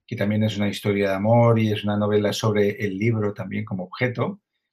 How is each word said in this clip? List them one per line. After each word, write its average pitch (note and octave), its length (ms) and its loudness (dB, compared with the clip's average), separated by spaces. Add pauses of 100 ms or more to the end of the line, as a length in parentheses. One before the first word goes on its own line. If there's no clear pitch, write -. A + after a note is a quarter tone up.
que - 80 -8
también G#2+ 280 0
es G#2 140 0
una G#2 120 0
historia G2+ 400 0
de F#2+ 60 0
amor A2+ 440 4
y A2 120 2
es G#2 120 -2
una G#2 140 -2
novela G#2 360 2
sobre G#2 500 0
el F#2+ 140 -4
libro G#2+ 360 0
también G2+ 300 -8
como F#2+ 200 -8
objeto. B2 580 -6 (320)